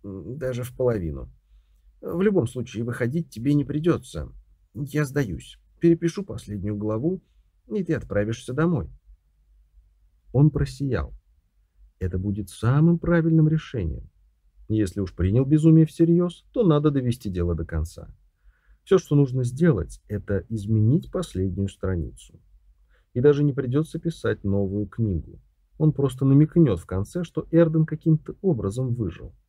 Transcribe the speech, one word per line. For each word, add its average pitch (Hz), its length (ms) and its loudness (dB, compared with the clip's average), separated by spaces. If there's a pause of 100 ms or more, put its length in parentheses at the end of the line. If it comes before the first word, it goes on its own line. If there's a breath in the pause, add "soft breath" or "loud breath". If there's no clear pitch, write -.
«Даже 123 600 -10
в - 120 -14
половину. 90 560 -2 (720)
В 175 200 -4
любом 190 260 2
случае, 120 360 -8
выходить 123 460 -4
тебе 127 240 -2
не 147 120 2
придется. 143 640 -4 (440)
Я 147 320 -4
сдаюсь. 127 540 -6 (200)
Перепишу 170 440 2
последнюю 104 540 -8
главу, 113 440 -4 (460)
и 214 160 -4
ты 170 100 -4
отправишься 104 600 -4
домой». 151 360 0 (1400)
Он 147 160 6
просиял. 131 640 -4 (840)
«Это 92 180 -4
будет 101 320 -4
самым 151 500 2
правильным 160 480 2
решением. 113 600 -4 (600)
Если 104 320 -2
уж 92 120 -6
принял 101 320 2
безумие 160 400 6
всерьез, 170 680 0
то 240 120 0
надо 151 240 4
довести 123 400 -2
дело 87 240 -2
до 82 120 -4
конца». - 500 -8 (680)
Все, 190 140 4
что 151 180 0
нужно 127 280 2
сделать, 127 640 0
это 101 420 -4
изменить 110 640 0
последнюю 98 560 -4
страницу. - 720 -8 (760)
И 127 60 -2
даже 143 240 4
не 143 100 2
придется 139 460 -4
писать 113 440 -4
новую 98 440 -2
книгу. 98 540 -6 (360)
Он 156 140 2
просто 139 340 -2
намекнет 139 540 4
в - 60 -14
конце, 98 380 -6
что - 280 -8
Эрден 160 340 4
каким-то 156 560 0
образом 117 520 -2
выжил. 104 420 -8 (140)